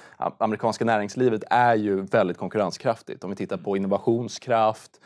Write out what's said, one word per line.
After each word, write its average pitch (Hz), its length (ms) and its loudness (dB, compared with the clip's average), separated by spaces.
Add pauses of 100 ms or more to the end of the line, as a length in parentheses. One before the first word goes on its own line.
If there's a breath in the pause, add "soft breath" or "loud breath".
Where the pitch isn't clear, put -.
(200 loud breath)
ja, - 180 -4
amerikanska 110 480 -2
näringslivet 110 640 0
är 120 260 4
ju 104 260 0
väldigt 95 360 0
konkurrenskraftigt. 104 840 -4
Om 104 60 -8
vi 101 60 -8
tittar 98 220 -6
på 98 200 -4
innovationskraft, 110 1120 0 (140)